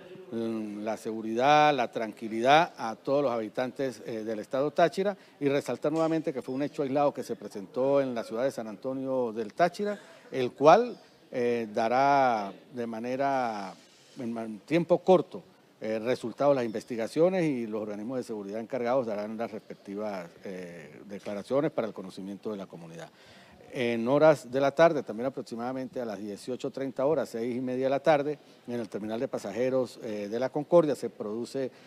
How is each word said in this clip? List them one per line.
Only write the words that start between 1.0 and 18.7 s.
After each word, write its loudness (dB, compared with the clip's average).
la 0
tranquilidad 2
a -6
todos 0
los 2
habitantes, -4
eh, -8
del -4
estado -2
Táchira, 2
y 2
resaltar 0
nuevamente 0
que -6
fue -6
un -2
hecho -4
aislado 2
que -8
se -6
presentó 0
en 0
la -4
ciudad -4
de 0
San -8
Antonio -4
del -6
Táchira, 0
el -2
cual, 6
eh, 0
dará 4
de -4
manera, -2
en -6
man-, -8
tiempo 2
corto, 4
eh, -2
resultados 2
de 6
las 0
investigaciones 0
y 0
los -4
organismos -6
de -6
seguridad -6
encargados 0